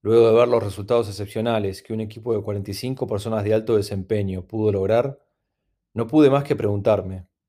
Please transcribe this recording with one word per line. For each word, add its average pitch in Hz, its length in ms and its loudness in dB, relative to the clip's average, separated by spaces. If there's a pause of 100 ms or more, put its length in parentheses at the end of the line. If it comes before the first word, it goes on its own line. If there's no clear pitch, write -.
Luego 113 260 6
de 110 80 6
ver 120 140 6
los 117 120 2
resultados 104 460 -2
excepcionales 104 720 -4
que - 120 -10
un 110 80 -6
equipo 110 340 -6
de 101 80 -4
cuarenta 101 260 -6
y 98 40 -8
cinco 127 340 -6
personas 110 380 -4
de 107 80 2
alto 110 240 0
desempeño 98 680 -4
pudo 107 280 -2
lograr, 113 520 0 (680)
no 113 140 -4
pude 151 220 6
más 143 140 2
que 113 140 -2
preguntarme, 101 720 -2 (200)